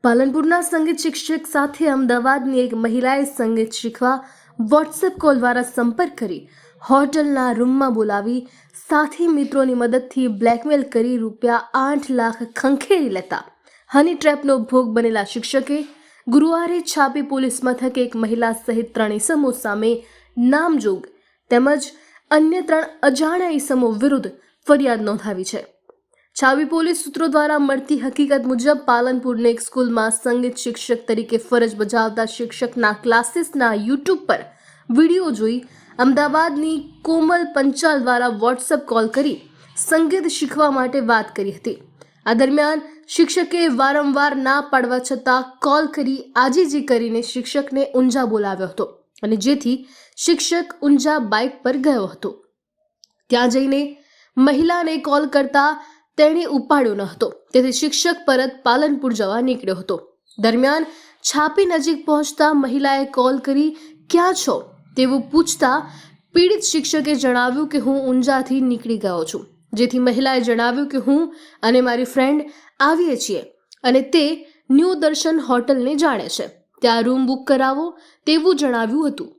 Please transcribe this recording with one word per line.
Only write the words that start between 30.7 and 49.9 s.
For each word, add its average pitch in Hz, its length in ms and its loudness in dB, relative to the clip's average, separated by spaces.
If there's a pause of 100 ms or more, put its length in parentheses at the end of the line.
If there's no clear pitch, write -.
તરીકે 226 300 -2
ફરજ 226 380 0
બજાવતા 220 500 -2
શિક્ષકના 233 640 -4
ક્લાસીસના 233 840 0
YouTube 269 400 0
પર - 240 -2 (500)
વીડિયો 330 420 2
જોઈ 226 320 -4 (360)
અમદાવાદની 294 1040 0
કોમલ 330 540 0
પંચાલ 285 440 2
દ્વારા 240 440 0
WhatsApp 247 340 0
કોલ 226 300 0
કરી 269 340 -2 (360)
સંગીત 330 500 0
શીખવા 302 440 0
માટે 262 280 -2
વાત 220 360 0
કરી 196 160 -4
હતી. - 260 -8 (480)
આ 220 80 0
દરમિયાન 294 480 2 (260)
શિક્ષકે 339 600 0
વારંવાર 277 680 2
ના 269 260 0
પાડવા 254 380 0
છતાં 254 440 0 (180)
કોલ 302 240 2
કરી 269 500 -6
આજીજી 277 460 2
કરીને 233 400 0
શિક્ષકને 269 680 -4
ઊંઝા 254 340 2
બોલાવ્યો 196 420 -2
હતો 185 180 -6 (380)
અને 220 120 0
જેથી 254 520 -2 (300)